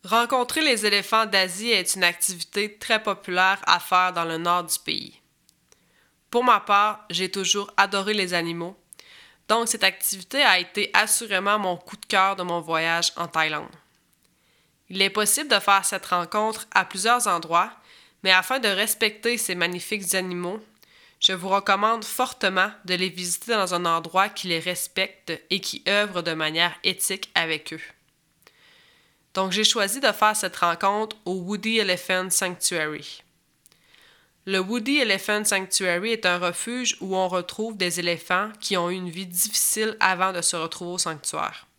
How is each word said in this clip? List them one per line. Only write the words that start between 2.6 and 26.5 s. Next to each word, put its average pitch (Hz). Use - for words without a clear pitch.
très 214
populaire 190
à 175
faire 185
dans 170
le 165
nord 175
du -
pays. -
Pour 240
ma 233
part, 208
j'ai 180
toujours 196
adoré 196
les 185
animaux, 170
donc 233
cette 220
activité 190
a 208
été 180
assurément 202
mon 180
coup -
de -
cœur 196
de 185
mon 175
voyage 165
en 170
Thaïlande. 156
Il 190
est 190
possible 214
de 214
faire 196
cette 190
rencontre 214
à 190
plusieurs 226
endroits, 170
mais 190
afin 185
de 233
respecter 214
ces 196
magnifiques 175
animaux, 185
je -
vous 185
recommande 202
fortement 208
de 180
les 185
visiter 180
dans 190
un 175
endroit 170
qui 208
les 170
respecte -
et 196
qui -
œuvre 196
de 165
manière 160